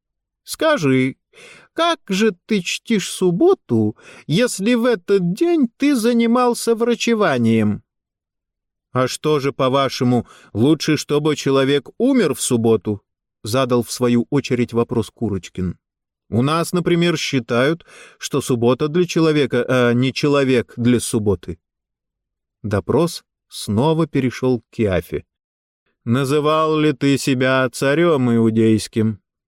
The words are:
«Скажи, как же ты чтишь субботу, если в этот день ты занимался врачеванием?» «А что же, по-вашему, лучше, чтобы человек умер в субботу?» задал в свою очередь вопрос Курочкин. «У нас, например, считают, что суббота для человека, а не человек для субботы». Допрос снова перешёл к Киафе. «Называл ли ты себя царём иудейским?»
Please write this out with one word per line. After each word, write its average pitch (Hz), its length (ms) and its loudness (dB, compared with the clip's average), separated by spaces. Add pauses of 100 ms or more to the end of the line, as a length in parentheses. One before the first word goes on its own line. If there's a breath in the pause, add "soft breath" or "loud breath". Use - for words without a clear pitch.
(440)
«Скажи, 139 720 0 (560 loud breath)
как 330 260 -2 (100)
же 202 260 0 (120)
ты 202 160 -2
чтишь - 480 -4
субботу, 175 840 0 (300 loud breath)
если 208 480 0
в 226 100 0
этот 196 500 0
день 339 420 0
ты 285 200 0
занимался 233 800 0
врачеванием?» 147 1080 0 (1120)
«А 127 160 0
что 151 320 -2
же, 131 120 -2
по-вашему, 127 760 0 (260 loud breath)
лучше, 147 440 0
чтобы 147 380 -2
человек 135 540 0 (100)
умер 233 360 2
в - 60 -10
субботу?» 110 640 0 (400)
задал 123 380 0
в - 100 -10
свою 120 380 0
очередь 123 420 -2
вопрос 117 380 -2
Курочкин. 92 680 -6 (520)
«У 113 120 0
нас, 160 300 -2
например, 175 440 0
считают, 135 720 -2 (320 loud breath)
что - 220 -4
суббота 123 480 0
для 170 180 0
человека, 151 600 0
а 123 240 2
не 123 200 0
человек 135 640 0
для 120 220 2
субботы». 104 600 -4 (1040)
Допрос 110 600 -2 (260)
снова 156 580 -2
перешёл 127 540 -2
к - 100 -20
Киафе. 90 540 -2 (800)
«Называл 151 760 0
ли 151 140 2
ты 139 260 0
себя 131 520 0
царём 139 640 0
иудейским?» 110 840 2 (280)